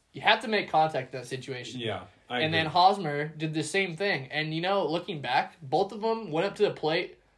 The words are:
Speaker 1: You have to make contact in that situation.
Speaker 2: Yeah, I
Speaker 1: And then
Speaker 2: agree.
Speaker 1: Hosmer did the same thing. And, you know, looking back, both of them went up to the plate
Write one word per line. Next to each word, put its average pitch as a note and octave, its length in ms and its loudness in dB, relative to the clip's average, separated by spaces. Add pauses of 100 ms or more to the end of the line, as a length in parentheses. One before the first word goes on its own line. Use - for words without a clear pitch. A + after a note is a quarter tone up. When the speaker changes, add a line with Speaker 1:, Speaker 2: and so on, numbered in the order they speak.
(120)
Speaker 1:
You C#3+ 100 -12
have A3 180 4
to - 80 -8
make G#3 220 0
contact D#3 440 2
in B2+ 60 -8
that B2 60 -12
situation. B2+ 540 -8
Speaker 2:
Yeah, G#2 200 -4 (280)
I B2 120 -2
Speaker 1:
And D#3+ 120 0
then D#3+ 140 2
Speaker 2:
agree. D3 60 -6
Speaker 1:
Hosmer F3 560 4
did D#3 260 -6
the D#3 80 0
same F3+ 340 0
thing. E3 340 -2
And, D#3 240 -2
you D#3+ 60 -2
know, F#3+ 260 2
looking E3 340 -4
back, C3 420 0
both D#3+ 300 0
of A3 80 -8
them A3+ 320 -2
went E3 140 2
up G3 100 -4
to G#3 80 0
the E3+ 80 4
plate D#3+ 440 -2 (220)